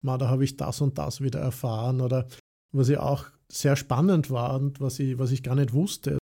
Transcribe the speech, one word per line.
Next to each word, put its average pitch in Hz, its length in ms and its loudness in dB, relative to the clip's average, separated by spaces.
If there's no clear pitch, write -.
Ma, 131 140 0
da 131 120 2
hab 131 100 4
ich 135 160 0
das - 240 -6
und 139 180 0
das 147 220 -4
wieder 131 200 -2
erfahren. 127 600 -2
Oder 127 280 0
was 135 180 4
ich 143 80 4
auch 139 260 -2
sehr 143 240 2
spannend 143 560 2
war 127 240 -2
und 139 260 -2
was 135 200 -4
ich, 131 180 -2
was 131 140 0
ich 131 100 0
gar 127 140 0
nicht 135 160 2
wusste 143 440 0